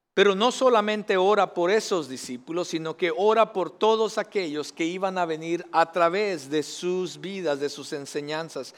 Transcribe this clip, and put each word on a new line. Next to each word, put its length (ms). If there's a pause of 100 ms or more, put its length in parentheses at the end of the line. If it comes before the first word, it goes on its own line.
(140)
Pero 200
no 180
solamente 640
ora 380
por 160
esos 400
discípulos, 600
sino 280
que 180
ora 380
por 160
todos 480
aquellos 560
que 100
iban 360
a 60
venir 460
a 200
través 580
de 140
sus 560
vidas, 400
de 100
sus 240
enseñanzas. 840